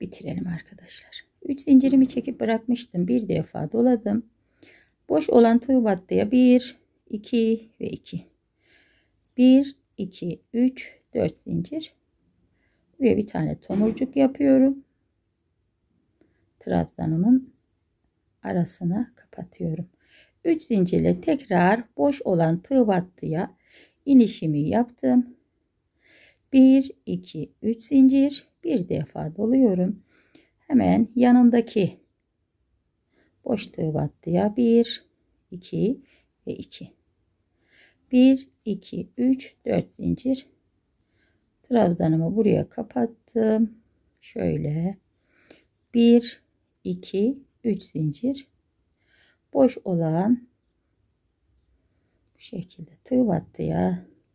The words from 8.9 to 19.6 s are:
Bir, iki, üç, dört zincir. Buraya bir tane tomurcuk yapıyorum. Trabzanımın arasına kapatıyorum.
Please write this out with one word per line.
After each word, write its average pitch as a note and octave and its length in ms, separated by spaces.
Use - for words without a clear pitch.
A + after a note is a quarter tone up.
Bir, C4 400
iki, F3+ 460
üç, B3+ 460
dört F3 240
zincir. F3+ 560
Buraya A#3+ 180
bir G#3 100
tane D3+ 340
tomurcuk A3 560
yapıyorum. C4+ 680
Trabzanımın F3 960
arasına F#3 760
kapatıyorum. F3 720